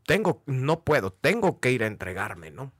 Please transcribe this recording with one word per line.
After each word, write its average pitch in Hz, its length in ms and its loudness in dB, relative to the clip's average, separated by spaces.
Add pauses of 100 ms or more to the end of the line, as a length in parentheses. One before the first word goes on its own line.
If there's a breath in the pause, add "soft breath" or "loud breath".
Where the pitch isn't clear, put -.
tengo, 190 400 2
no 143 360 -2
puedo, 120 300 2
tengo 190 480 0
que 127 120 2
ir 120 120 0
a - 40 2
entregarme, 92 600 -8
¿no? 127 300 -14